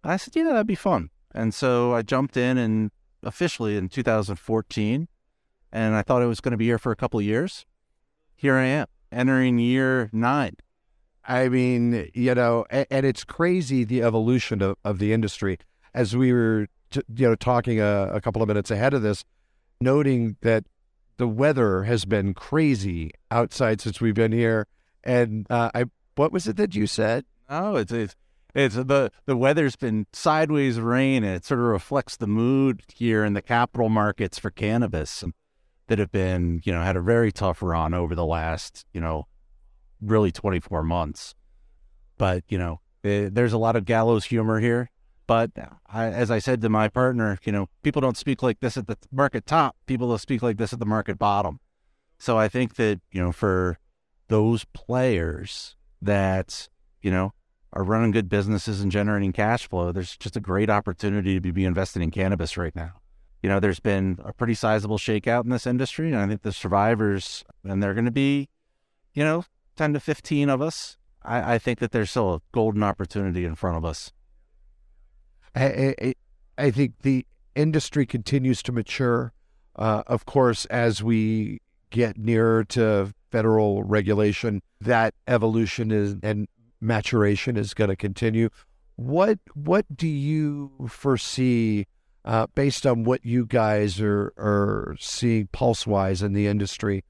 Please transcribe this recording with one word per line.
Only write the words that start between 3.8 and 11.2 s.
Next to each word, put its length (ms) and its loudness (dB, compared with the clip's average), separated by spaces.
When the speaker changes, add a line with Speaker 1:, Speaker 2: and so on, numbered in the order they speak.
Speaker 1:
two 140 -6
thousand 320 0
fourteen, 720 -2
and 240 0
I 80 0
thought 180 2
I 60 2
was 120 -2
gonna 160 -2
be 100 0
here 120 2
for 140 -2
a 40 -2
couple 240 -4
of 60 0
years. 400 -2
Here 220 2
I 80 4
am, 200 0
entering 460 2
year 560 2
nine. 440 0